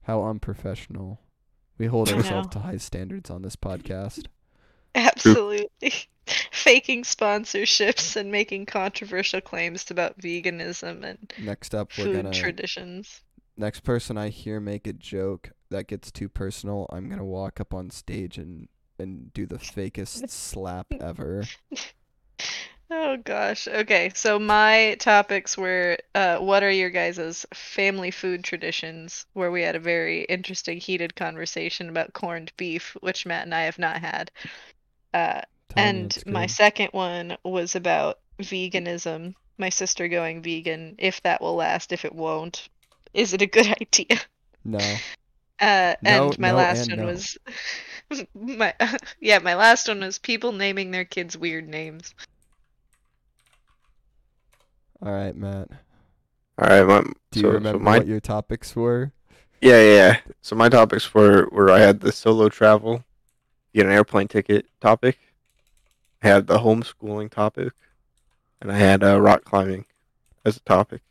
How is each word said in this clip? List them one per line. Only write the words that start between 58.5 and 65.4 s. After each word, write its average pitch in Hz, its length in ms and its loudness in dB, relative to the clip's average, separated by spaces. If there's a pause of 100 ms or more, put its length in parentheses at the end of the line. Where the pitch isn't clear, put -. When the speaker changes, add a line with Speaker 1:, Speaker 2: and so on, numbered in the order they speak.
Speaker 1:
were? 120 360 -2 (500)
Speaker 3:
Yeah, 120 200 12
yeah, 107 140 12
yeah. 101 240 10 (220)
So - 140 -8
my 113 140 6
topics 113 440 6
were, 101 380 10
were 98 200 6
I 95 80 10
had 101 200 8
the 98 120 0
solo 110 380 4
travel, 110 540 4 (720)
get 104 120 6
an 95 60 4
airplane 104 360 4
ticket 104 380 0 (160)
topic. 117 380 4 (1040)